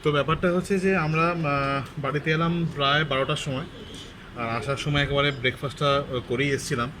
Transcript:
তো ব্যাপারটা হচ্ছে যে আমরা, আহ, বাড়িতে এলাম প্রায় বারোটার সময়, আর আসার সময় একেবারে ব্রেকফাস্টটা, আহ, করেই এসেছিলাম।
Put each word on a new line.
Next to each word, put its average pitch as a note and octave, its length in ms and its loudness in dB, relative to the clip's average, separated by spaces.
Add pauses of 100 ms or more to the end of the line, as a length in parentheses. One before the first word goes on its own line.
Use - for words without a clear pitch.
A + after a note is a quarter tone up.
তো D#3 80 2
ব্যাপারটা D#3 400 2
হচ্ছে F3+ 280 2
যে F#3+ 180 2
আমরা, D#3+ 320 2
আহ, C#3+ 720 -2
বাড়িতে C#3+ 300 0
এলাম E3+ 440 2
প্রায় C#3+ 300 4
বারোটার C3+ 300 0
সময়, C#3 300 -4 (720)
আর A#2 120 -4
আসার A#2 280 -2
সময় C#3+ 260 2
একেবারে C#3+ 280 2
ব্রেকফাস্টটা, C3+ 640 0
আহ, C3+ 320 0
করেই C3 220 2
এসেছিলাম। C3+ 520 -2